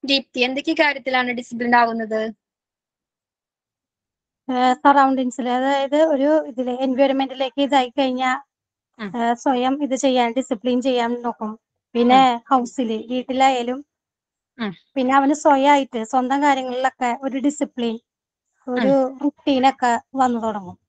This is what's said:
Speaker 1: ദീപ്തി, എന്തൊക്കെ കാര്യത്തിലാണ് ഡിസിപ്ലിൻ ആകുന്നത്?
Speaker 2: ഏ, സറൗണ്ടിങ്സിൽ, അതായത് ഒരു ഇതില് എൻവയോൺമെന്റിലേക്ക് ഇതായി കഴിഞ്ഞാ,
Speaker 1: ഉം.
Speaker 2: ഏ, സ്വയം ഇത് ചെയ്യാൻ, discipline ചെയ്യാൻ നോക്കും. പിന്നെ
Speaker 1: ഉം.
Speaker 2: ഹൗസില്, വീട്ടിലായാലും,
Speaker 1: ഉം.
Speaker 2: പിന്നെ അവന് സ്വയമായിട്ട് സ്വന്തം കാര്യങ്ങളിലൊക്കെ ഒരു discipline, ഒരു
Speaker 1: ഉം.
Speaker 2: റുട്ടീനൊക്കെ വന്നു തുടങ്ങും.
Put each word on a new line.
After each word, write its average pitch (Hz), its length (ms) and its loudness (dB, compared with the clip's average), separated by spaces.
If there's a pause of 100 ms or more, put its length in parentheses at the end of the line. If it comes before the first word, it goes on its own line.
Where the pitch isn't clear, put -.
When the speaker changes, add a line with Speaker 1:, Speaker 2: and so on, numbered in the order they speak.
Speaker 1:
ദീപ്തി, 262 360 -2
എന്തൊക്കെ 262 320 -2
കാര്യത്തിലാണ് 269 600 -2
ഡിസിപ്ലിൻ 240 440 -2
ആകുന്നത്? 226 440 0 (2250)
Speaker 2:
ഏ, 254 60 -4 (200)
സറൗണ്ടിങ്സിൽ, 269 760 2
അതായത് 269 560 0
ഒരു 302 420 0
ഇതില് 254 240 -8 (100)
എൻവയോൺമെന്റിലേക്ക് 269 800 -2
ഇതായി 269 280 2
കഴിഞ്ഞാ, 254 440 -2 (680)
Speaker 1:
ഉം. 208 180 -10
Speaker 2:
ഏ, 233 180 0
സ്വയം 254 480 0
ഇത് 262 140 -4
ചെയ്യാൻ, 247 360 0
discipline 247 480 -2
ചെയ്യാൻ 240 420 -2
നോക്കും. 226 300 -8 (420)
പിന്നെ 247 340 6
Speaker 1:
ഉം. 240 180 -2
Speaker 2:
ഹൗസില്, 247 520 -2 (100)
വീട്ടിലായാലും, 254 680 0 (800)
Speaker 1:
ഉം. 208 140 -6 (200)
Speaker 2:
പിന്നെ 262 220 0
അവന് 277 200 4
സ്വയമായിട്ട് 277 720 2
സ്വന്തം 262 380 -2
കാര്യങ്ങളിലൊക്കെ 254 680 -2 (120)
ഒരു 269 160 -6
discipline, 240 580 -4 (680)
ഒരു 247 320 0
Speaker 1:
ഉം. 262 200 -2
Speaker 2:
റുട്ടീനൊക്കെ 262 760 0 (220)
വന്നു 247 260 0
തുടങ്ങും. 202 380 -8 (100)